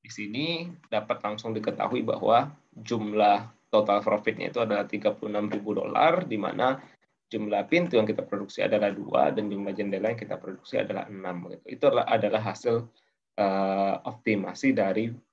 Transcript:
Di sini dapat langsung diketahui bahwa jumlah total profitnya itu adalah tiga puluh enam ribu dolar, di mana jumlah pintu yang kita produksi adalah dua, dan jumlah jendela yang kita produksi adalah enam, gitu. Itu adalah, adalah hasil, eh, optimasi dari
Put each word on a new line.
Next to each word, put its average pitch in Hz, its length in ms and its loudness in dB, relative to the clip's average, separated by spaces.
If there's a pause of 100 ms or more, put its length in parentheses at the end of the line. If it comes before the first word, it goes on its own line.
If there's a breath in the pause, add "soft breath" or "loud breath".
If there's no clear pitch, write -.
Di - 80 -20
sini 151 560 -6 (220)
dapat - 320 -2
langsung 107 320 -6
diketahui 110 500 -2
bahwa 117 460 2 (240)
jumlah 107 800 2 (160)
total 104 320 4
profitnya 107 480 0
itu 117 160 0
adalah 101 240 0
tiga 104 240 0
puluh 104 240 -6
enam 104 160 -2
ribu 104 240 -4
dolar, 170 480 2
di 113 160 -4
mana 127 400 0 (480 loud breath)
jumlah 104 400 -2
pintu 160 320 4
yang 107 80 2
kita - 160 -2
produksi 101 400 -4
adalah 104 240 2
dua, 95 420 2
dan 104 220 -2
jumlah 98 240 -4
jendela 104 340 -2
yang 117 80 -4
kita 104 220 -8
produksi - 400 -6
adalah 98 320 -4
enam, 90 400 -8
gitu. - 160 -18
Itu 127 240 -4
adalah, 120 160 2
adalah 110 340 2
hasil, 117 460 -2 (480)
eh, 98 640 2
optimasi 110 720 0
dari 107 400 2 (200)